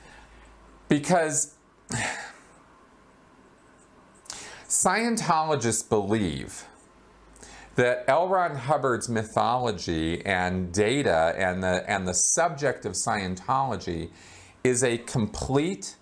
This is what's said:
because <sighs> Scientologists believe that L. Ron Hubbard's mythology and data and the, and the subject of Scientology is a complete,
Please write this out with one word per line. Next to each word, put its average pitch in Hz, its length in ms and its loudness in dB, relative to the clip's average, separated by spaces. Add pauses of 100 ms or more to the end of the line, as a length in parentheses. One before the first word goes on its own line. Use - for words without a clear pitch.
(880)
because 151 680 2 (360)
<sighs> 117 60 -4 (2750)
Scientologists 160 1200 0
believe 95 760 0 (1120)
that 123 320 2
L. 160 220 4
Ron 175 260 2
Hubbard's 127 540 0
mythology 107 1160 0
and 90 460 0
data 101 640 2
and 92 240 0
the, 92 280 0
and 95 180 0
the 90 60 -2
subject 143 720 0
of - 80 -4
Scientology 98 1200 -2 (520)
is 123 180 4
a 120 160 2
complete, 139 1040 -2